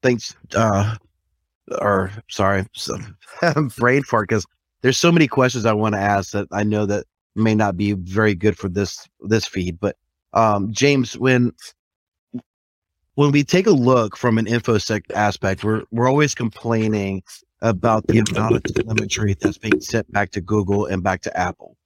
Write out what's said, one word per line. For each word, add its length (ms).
thanks, 320
uh, 420
or 300
sorry, 460
so, 220
<laughs> 380
brain 240
fart, 260
'cause 180
there's 160
so 140
many 140
questions 400
I 60
wanna 260
ask 340
that 200
I 100
know 240
that 180
may 180
not 220
be 160
very 420
good 220
for 120
this, 400
this 260
feed. 340
But, 160
um, 380
James, 460
when, 340
when 180
we 120
take 220
a 60
look 440
from 220
an 80
infosec 680
aspect, 520
we're, 260
we're 180
always 260
complaining 880
about 460
the 100
amount 380
of 80
telemetry 760
that's 180
being 220
sent 320
back 200
to 80
Google 460
and 160
back 200
to 140
Apple. 500